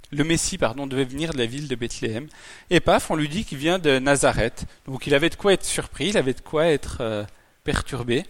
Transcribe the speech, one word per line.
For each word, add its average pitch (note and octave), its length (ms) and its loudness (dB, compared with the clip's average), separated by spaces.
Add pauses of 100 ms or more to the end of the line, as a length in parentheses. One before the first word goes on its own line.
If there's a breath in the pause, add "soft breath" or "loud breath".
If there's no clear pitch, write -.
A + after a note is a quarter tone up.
(120)
Le D3 100 0
Messie, E3 360 0
pardon, C3 280 -2
devait C3+ 180 0
venir C#3+ 280 -4
de C#3 60 -4
la A#2 80 2
ville C#3 200 -8
de C3+ 80 -4
Bethléem. A#2 540 -6 (420 loud breath)
Et F3 80 6
paf, - 320 4
on F3 60 0
lui D3+ 120 0
dit F#3+ 160 -4
qu'il C#3+ 140 -8
vient E3+ 220 0
de C#3+ 180 4
Nazareth. B2+ 680 2 (220 soft breath)
Donc C3+ 220 -8
il C#3+ 60 4
avait D#3 160 4
de - 40 -4
quoi G3+ 200 4
être - 100 0
surpris, - 460 -4
il G#3 60 0
avait C3 180 2
de - 60 -12
quoi D#3 260 0
être, - 340 0
euh, A2 240 -4 (400 soft breath)
perturbé. A#2+ 640 -2